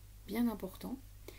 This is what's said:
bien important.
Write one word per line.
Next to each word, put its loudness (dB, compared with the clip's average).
bien 6
important. 0